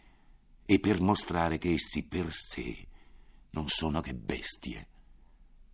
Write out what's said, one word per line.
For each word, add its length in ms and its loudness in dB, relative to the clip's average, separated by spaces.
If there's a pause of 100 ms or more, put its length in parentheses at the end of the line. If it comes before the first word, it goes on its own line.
(640)
e 160 6
per 220 4
mostrare 560 2
che 160 2
essi 320 0
per 260 -4
sé 560 -6 (600)
non 180 -4
sono 340 2
che 120 -8
bestie. 760 -6 (840)